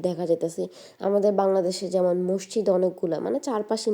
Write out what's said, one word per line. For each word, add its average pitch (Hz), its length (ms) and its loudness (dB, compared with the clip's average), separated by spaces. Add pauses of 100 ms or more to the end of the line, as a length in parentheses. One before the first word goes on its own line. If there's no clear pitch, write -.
দেখা 175 220 -2
যাইতেছে। 170 340 0 (440)
আমাদের 202 240 4 (100)
বাংলাদেশে 190 440 0 (100)
যেমন 180 200 4 (140)
মসজিদ 190 360 -2 (120)
অনেকগুলা, 180 480 0
মানে 226 120 -2 (100)
চারপাশে 220 460 -2